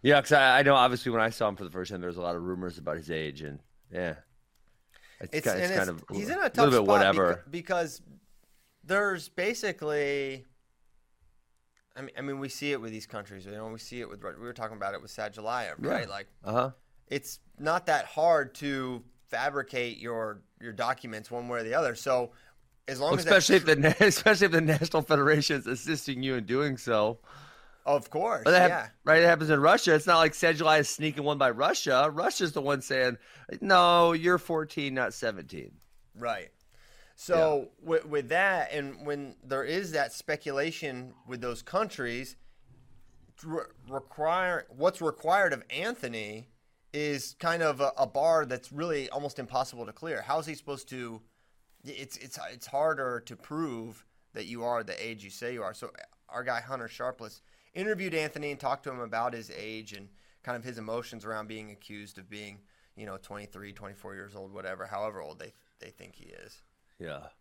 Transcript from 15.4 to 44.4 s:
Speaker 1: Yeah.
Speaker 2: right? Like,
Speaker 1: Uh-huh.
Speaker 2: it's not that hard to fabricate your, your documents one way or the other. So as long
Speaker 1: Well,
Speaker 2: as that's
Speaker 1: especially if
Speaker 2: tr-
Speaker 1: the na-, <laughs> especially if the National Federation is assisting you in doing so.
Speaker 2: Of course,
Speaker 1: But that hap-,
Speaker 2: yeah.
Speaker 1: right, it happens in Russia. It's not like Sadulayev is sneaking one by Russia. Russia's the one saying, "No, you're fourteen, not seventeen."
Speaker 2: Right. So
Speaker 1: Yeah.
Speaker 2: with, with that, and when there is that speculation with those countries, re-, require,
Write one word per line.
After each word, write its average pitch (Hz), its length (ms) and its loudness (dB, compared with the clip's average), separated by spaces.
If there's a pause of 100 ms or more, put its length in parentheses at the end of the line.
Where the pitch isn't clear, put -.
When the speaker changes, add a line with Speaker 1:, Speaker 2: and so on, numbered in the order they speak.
Speaker 1:
Yeah. - 60 -2
Speaker 2:
right? 117 180 -4
Like, 98 200 -10 (160)
Speaker 1:
Uh-huh. 123 280 0 (360)
Speaker 2:
it's - 320 -8 (180)
not 160 300 -2
that 151 180 2
hard 156 500 2
to 131 480 -6 (260)
fabricate 131 680 -4
your, 110 460 -8 (180)
your 117 100 -12
documents 117 600 -6
one 120 160 -8
way 120 120 -4
or 113 40 -6
the 113 100 -4
other. 135 220 0
So 123 360 0 (560)
as 131 120 -8
long 147 120 2
Speaker 1:
Well, 185 80 2
Speaker 2:
as 165 60 -4
that's 185 240 6
Speaker 1:
especially 196 60 8
if 180 80 8
Speaker 2:
tr- 160 60 2
Speaker 1:
the 151 60 10 (240)
na-, 208 60 8
<laughs> - 20 10
especially 202 380 6
if 175 60 4
the 165 100 4
National 156 400 2
Federation 147 560 4
is 127 80 -6
assisting 131 560 -4
you 135 140 -2
in 113 100 -4
doing 131 320 0
so. 110 420 0 (680)
Speaker 2:
Of 143 240 0
course, 175 340 -2
Speaker 1:
But 156 80 6
that 180 100 10
hap-, 180 100 8
Speaker 2:
yeah. 131 160 -2 (160)
Speaker 1:
right, 160 180 8
it 170 40 8
happens 160 260 6
in 147 100 6
Russia. 170 320 6
It's 151 140 4
not 175 100 8
like 160 160 6
Sadulayev 160 460 4
is 147 100 2
sneaking 151 340 -4
one 143 140 0
by 131 140 4
Russia. 143 600 2
Russia's 165 420 -2
the 151 80 -2
one 139 200 0
saying, 127 360 0 (440)
"No, 175 520 6
you're 170 260 2
fourteen, 156 560 -4
not 123 180 -2
seventeen." 85 600 -8 (440)
Speaker 2:
Right. 110 320 -6 (640)
So - 220 -2
Speaker 1:
Yeah. 156 520 0
Speaker 2:
with, 160 180 2
with 143 220 -4
that, 180 440 2
and 143 320 -8
when 143 380 -6
there 135 200 -4
is 165 280 -4
that 143 220 -2
speculation 139 1000 -6 (140)
with 123 140 -10
those 120 200 -6
countries, 135 760 -6 (1080)
re-, 160 180 -6 (260)
require, 160 840 -2